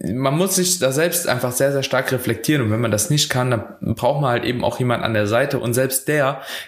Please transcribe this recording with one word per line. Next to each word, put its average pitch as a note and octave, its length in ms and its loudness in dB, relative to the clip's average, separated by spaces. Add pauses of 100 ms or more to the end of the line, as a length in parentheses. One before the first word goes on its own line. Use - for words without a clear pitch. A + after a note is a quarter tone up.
man C3+ 340 0
muss F#3 200 2
sich F3+ 220 0
da C3 140 2
selbst E3+ 340 0
einfach B2 240 0
sehr, C#3 220 2
sehr C#3 100 0
stark C3 300 0
reflektieren. C3 500 0
Und G#2+ 80 0
wenn A2 100 0
man A#2 100 0
das G#2+ 200 0
nicht D3 200 2
kann, B2+ 200 0
dann G#2+ 140 0 (300)
braucht C#3 260 0
man C#3 100 2
halt A#2+ 140 0
eben B2 180 -2
auch - 160 0
jemanden B2 260 0
an A2+ 100 0
der G#2 120 2
Seite. B2+ 320 0
Und A#2+ 140 -2
selbst C3 360 0
der C#3+ 340 0 (240)